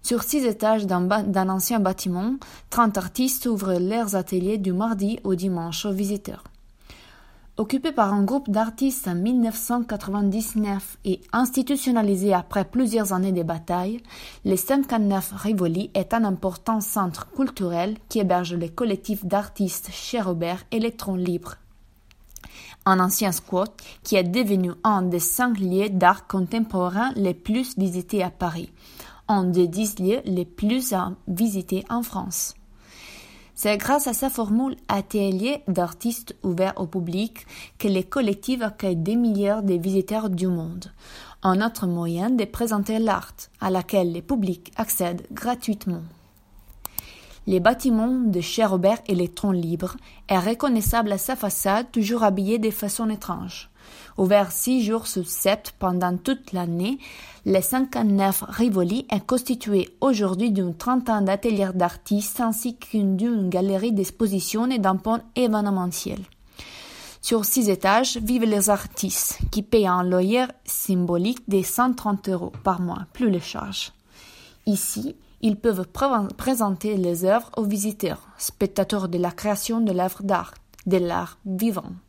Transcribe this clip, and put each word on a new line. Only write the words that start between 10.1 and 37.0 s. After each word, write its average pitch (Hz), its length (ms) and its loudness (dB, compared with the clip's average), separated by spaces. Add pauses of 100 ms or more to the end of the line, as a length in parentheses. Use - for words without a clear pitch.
et 190 160 -2 (100)
institutionnalisé 240 1000 2
après 180 320 0
plusieurs 220 480 0
années 190 200 2
de 175 100 0
bataille, 180 580 -4 (440)
les 190 120 4
cinquante-neuf 220 760 2
Rivoli 190 580 0
est 196 220 0
un 226 80 4
important 196 580 -2
centre 190 540 -4
culturel 202 600 -2 (120)
qui - 80 -2
héberge 180 380 2
les 170 140 -4
collectifs 202 580 -2
d'artistes 196 640 -2
chez - 300 -4
Robert 175 500 -2
Électron 233 420 -2
Libre. 175 440 -2 (1300)
Un 190 120 6
ancien 190 320 2
squat 185 420 -4 (300)
qui - 120 0
est 185 80 4
devenu 190 500 0 (100)
un 208 180 4
des 175 180 0
cinq 240 400 0
lieux 190 300 0
d'art 185 380 2
contemporain 202 880 0
les 196 180 2
plus 247 460 -2
visités 185 420 -2
à 180 80 -2
Paris, 175 400 -6 (580)
un 202 180 4
des 180 220 4
dix 208 300 -4
lieux 196 260 0
les 180 220 -2
plus, 233 480 -2
euh, 190 40 0 (300)
visités 190 640 0
en 240 140 -2
France. 190 500 -6 (1000)
C'est 208 220 0
grâce 277 280 0
à 247 80 -2
sa 269 160 -2
formule 240 460 0 (120)
atelier 202 800 -2
d'artistes 180 760 -4
ouvert 190 320 0
au 190 100 -4
public 180 600 -4 (320)